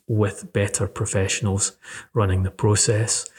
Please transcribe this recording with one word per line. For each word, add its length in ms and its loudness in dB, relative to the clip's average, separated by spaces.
with 460 0
better 340 0
professionals 880 -2
running 300 2
the 60 -2
process. 760 2